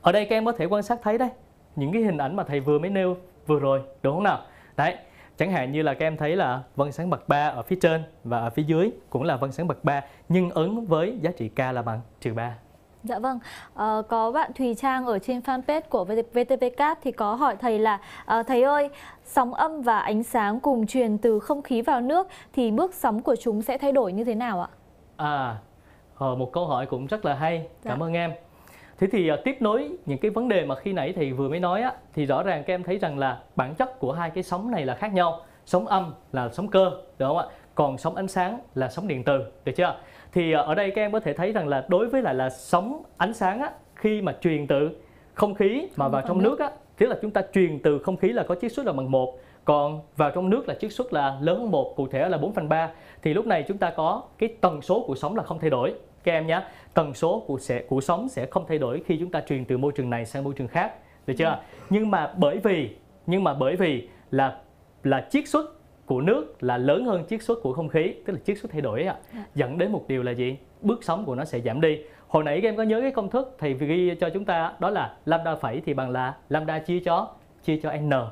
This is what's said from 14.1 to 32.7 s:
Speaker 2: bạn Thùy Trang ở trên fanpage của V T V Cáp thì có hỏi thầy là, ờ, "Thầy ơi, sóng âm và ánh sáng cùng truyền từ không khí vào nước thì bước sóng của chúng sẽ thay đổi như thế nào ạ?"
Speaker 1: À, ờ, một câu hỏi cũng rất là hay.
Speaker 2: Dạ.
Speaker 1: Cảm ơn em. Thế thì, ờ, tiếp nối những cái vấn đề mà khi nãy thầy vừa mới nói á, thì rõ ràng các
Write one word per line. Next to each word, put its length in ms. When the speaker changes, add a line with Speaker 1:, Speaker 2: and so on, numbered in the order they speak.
Speaker 2:
bạn 220
Thùy 220
Trang 300
ở 140
trên 200
fanpage 500
của 160
V 60
T 180
V 20
Cáp 260
thì 80
có 220
hỏi 220
thầy 240
là, 200
ờ, 180
"Thầy 200
ơi, 260
sóng 300
âm 280
và 180
ánh 240
sáng 360
cùng 280
truyền 300
từ 220
không 220
khí 200
vào 200
nước 260
thì 180
bước 220
sóng 280
của 140
chúng 260
sẽ 160
thay 140
đổi 220
như 100
thế 120
nào 260
ạ?" 60
Speaker 1:
À, 380
ờ, 180
một 180
câu 120
hỏi 200
cũng 220
rất 180
là 80
hay. 340
Speaker 2:
Dạ. 80
Speaker 1:
Cảm 120
ơn 100
em. 200
Thế 120
thì, 160
ờ, 180
tiếp 140
nối 320
những 120
cái 140
vấn 180
đề 160
mà 100
khi 180
nãy 200
thầy 200
vừa 160
mới 100
nói 220
á, 120
thì 120
rõ 180
ràng 240
các 60